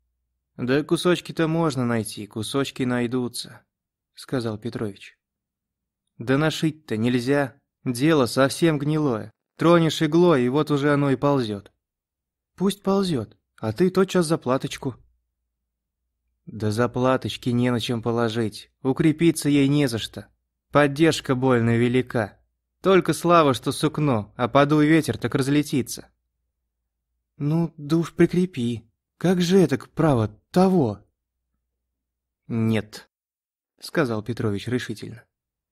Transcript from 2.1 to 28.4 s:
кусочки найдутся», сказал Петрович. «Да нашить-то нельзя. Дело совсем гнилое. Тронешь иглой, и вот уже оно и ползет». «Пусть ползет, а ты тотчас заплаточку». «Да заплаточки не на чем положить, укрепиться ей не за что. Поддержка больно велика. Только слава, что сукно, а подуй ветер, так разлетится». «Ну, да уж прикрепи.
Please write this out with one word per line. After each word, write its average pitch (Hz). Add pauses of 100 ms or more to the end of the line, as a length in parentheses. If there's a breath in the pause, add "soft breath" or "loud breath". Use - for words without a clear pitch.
кусочки 131
найдутся», 123 (520)
сказал 117
Петрович. 110 (1000)
«Да 127
нашить-то 151
нельзя. 123 (260)
Дело 131
совсем 139
гнилое. 131 (240)
Тронешь 165
иглой, 160
и 123
вот 151
уже 147
оно 143
и 131
ползет». 127 (840)
«Пусть 196
ползет, 185 (220)
а 110
ты 185
тотчас 185
заплаточку». 139 (1500)
«Да 107
заплаточки 123
не 120
на 120
чем 117
положить, 117 (120)
укрепиться 156
ей 143
не 143
за 117
что. - (420)
Поддержка 143
больно 120
велика. 120 (440)
Только 180
слава, 165
что -
сукно, 143
а 120
подуй 147
ветер, 151
так 120
разлетится». 143 (1300)
«Ну, 160
да 147
уж 165
прикрепи. 170 (280)